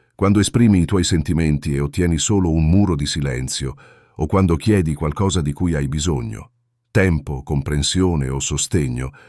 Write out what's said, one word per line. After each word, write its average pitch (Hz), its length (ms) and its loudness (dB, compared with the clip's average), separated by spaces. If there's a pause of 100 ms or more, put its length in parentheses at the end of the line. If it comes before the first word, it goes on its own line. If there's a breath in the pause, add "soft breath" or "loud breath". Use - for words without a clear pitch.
(140 loud breath)
quando 101 260 2
esprimi 104 420 4
i - 20 4
tuoi 90 200 0
sentimenti 76 680 0
e 69 60 -2
ottieni 82 380 0
solo 95 320 0
un 80 180 2
muro 92 280 4
di 71 100 -2
silenzio, 67 680 -6 (420 loud breath)
o 80 100 -4
quando 92 300 2
chiedi 90 360 2
qualcosa 82 480 -2
di 73 140 -2
cui 87 180 -2
hai 71 160 -2
bisogno, 76 640 -6 (400)
tempo, 76 520 0
comprensione 73 880 0
o 67 120 -4
sostegno, 65 720 -4 (180 loud breath)